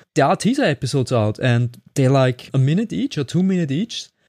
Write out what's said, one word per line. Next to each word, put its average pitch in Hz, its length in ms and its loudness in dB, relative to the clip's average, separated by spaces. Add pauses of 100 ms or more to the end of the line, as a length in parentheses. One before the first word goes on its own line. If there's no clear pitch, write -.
(160)
there 143 100 2
are 175 100 2
teaser 262 280 0
episodes 139 480 -2
out, 107 280 0
and 120 420 0 (140)
they're, 131 140 4
like, 131 440 2
a 139 40 -2
minute 156 340 0
each 220 260 -4
or 147 60 -2
two 170 200 0
minute 180 280 0
each. - 360 -6 (220)